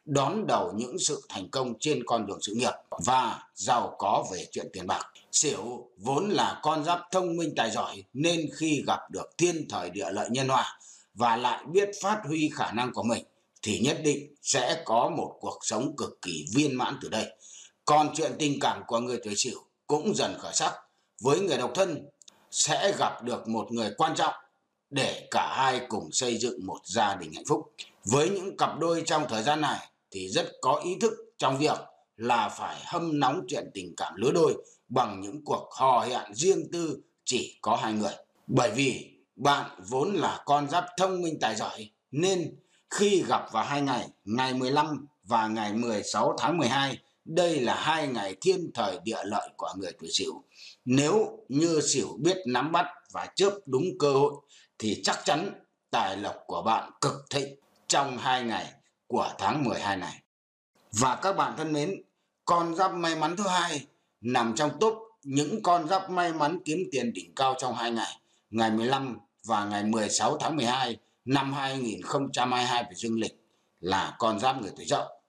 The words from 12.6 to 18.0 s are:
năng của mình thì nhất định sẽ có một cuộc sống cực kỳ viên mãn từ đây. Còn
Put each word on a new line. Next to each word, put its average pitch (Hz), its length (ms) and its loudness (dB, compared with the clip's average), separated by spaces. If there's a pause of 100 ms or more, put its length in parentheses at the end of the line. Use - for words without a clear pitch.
năng 120 200 -2
của 104 100 -4
mình 107 220 0 (380)
thì 101 160 0
nhất 135 260 2
định 143 380 0
sẽ 135 420 0
có 120 320 4
một - 240 -4
cuộc 98 220 -8
sống 117 340 -2
cực - 260 -6
kỳ 78 320 -6
viên 139 200 4
mãn 123 280 -2
từ - 60 -10
đây. 107 180 -2 (580)
Còn 151 300 6